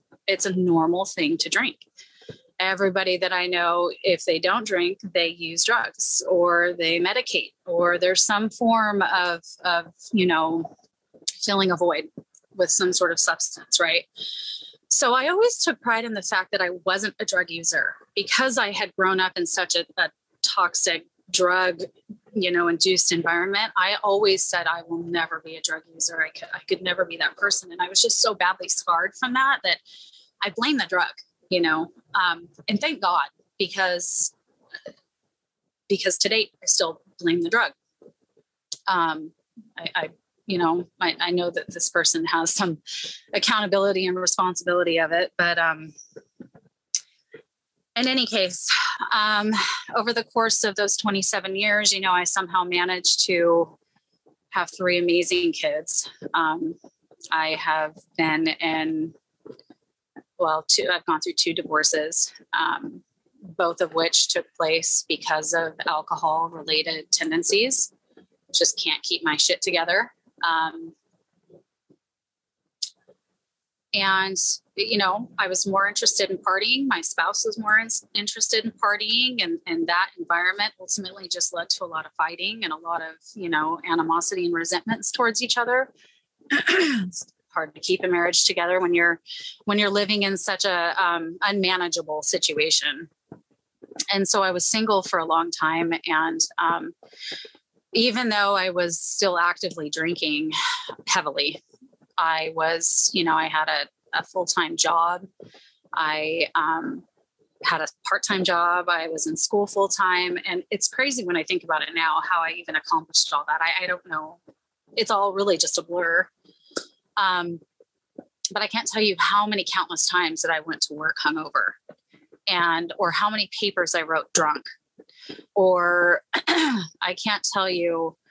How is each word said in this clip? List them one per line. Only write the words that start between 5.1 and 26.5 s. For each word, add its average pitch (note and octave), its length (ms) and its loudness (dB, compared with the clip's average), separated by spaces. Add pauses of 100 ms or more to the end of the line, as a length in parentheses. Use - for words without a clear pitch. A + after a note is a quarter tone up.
they E3+ 140 2
use E3+ 360 -2
drugs - 640 0
or F3 460 4
they E3+ 260 0
medicate G3 520 -2 (160)
or F3 320 2
there's F3+ 240 4
some G#3+ 260 0
form G#3+ 540 2
of, F3 400 0 (200)
of, E3+ 300 -2 (180)
you F#3+ 140 4
know, E3 500 0 (640)
filling G3 300 2
a F3+ 60 2
void E3 300 0 (500)
with F3+ 160 0
some F#3 220 2
sort F3 180 2
of E3+ 80 0
substance, - 600 0
right? E3+ 260 0 (840)
So B3 240 4
I C4 140 2
always G#4+ 320 2
took D#4 220 0
pride A3+ 220 0
in A#3 120 -8
the F#3+ 80 -6
fact F#3+ 280 -2
that G3 100 0
I F3+ 100 0 (120)
wasn't G3+ 360 -2
a G#3+ 60 -6
drug F3+ 260 -2
user E3 420 -2 (220)
because A#3+ 420 0
I G#3 140 0
had G3+ 240 -6
grown F#3+ 240 4
up F#3 160 0
in F3 100 -2
such F3 300 0
a, E3+ 100 0 (100)
a E3+ 140 0 (320)
toxic E3+ 640 2 (240)
drug, F3+ 520 2 (520)
you F#3 160 0
know, F3 180 2
induced F3 440 4
environment. F3 640 0
I F#3+ 260 2
always G3 400 4
said, F3 220 0
"I E3+ 220 -2
will E3+ 160 -4
never E3 420 -4
be D#3+ 120 -14
a D#3+ 40 -16
drug D#3+ 220 -4 (100)
user. E3 300 -2
I D#3 60 -2
could, - 240 -16